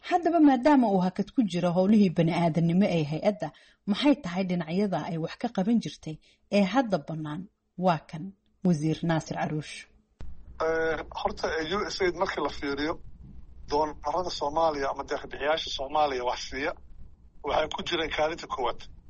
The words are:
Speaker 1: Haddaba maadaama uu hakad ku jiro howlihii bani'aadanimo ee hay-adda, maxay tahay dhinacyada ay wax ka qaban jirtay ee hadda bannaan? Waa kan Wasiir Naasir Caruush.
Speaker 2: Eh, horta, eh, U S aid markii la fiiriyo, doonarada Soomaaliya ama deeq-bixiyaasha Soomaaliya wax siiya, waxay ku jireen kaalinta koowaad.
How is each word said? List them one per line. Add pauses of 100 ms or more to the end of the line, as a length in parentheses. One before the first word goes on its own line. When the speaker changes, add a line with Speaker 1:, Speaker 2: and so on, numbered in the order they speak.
Speaker 1:
Haddaba
maadaama
uu
hakad
ku
jiro
howlihii
bani'aadanimo
ee
hay-adda, (380)
maxay
tahay
dhinacyada
ay
wax
ka
qaban
jirtay (360)
ee
hadda
bannaan? (360)
Waa
kan (400)
Wasiir
Naasir
Caruush. (880)
Speaker 2:
Eh, (120)
horta,
eh,
U
S
aid
markii
la
fiiriyo, (720)
doonarada
Soomaaliya
ama
deeq-bixiyaasha
Soomaaliya
wax
siiya, (680)
waxay
ku
jireen
kaalinta
koowaad. (300)